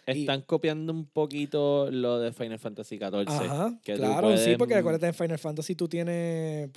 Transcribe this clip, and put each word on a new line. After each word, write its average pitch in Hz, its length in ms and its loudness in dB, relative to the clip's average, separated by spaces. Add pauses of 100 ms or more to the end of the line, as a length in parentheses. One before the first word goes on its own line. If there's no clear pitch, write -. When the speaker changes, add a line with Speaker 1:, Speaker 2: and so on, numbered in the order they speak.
Speaker 1:
Y 139 160 -2
Speaker 2:
están 135 200 -2
copiando 156 500 0
un 160 140 -6
poquito 143 840 0
lo 120 300 0
de 117 120 -2
Final 113 260 -8
Fantasy 107 400 -10
catorce, 101 340 -2
Speaker 1:
Ajá, 156 520 -2
Speaker 2:
que 104 100 -4
tú 101 60 -2
Speaker 1:
claro, - 360 4
sí, - 60 6
Speaker 2:
puedes - 160 6
Speaker 1:
porque 240 160 2
acuérdate, 165 320 2
en 165 80 0
Final 165 240 -2
Fantasy 156 380 -6
tú 170 120 -2
tienes, 165 880 -4